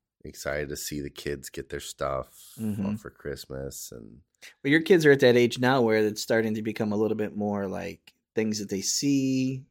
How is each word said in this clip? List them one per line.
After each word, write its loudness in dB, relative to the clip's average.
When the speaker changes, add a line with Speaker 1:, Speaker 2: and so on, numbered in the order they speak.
Speaker 1:
Excited -8
to -10
see -8
the -8
kids -10
get -12
their -10
stuff -10
Speaker 2:
Mm-hmm. -4
Speaker 1:
for -12
Christmas -12
and -20
Speaker 2:
Well, -2
your 4
kids 6
are 10
at 4
that 8
age 4
now 4
where 4
it's 0
starting 0
to -4
become -2
a -2
little 0
bit -6
more, -2
like, -10
things -2
that -8
they -2
see -2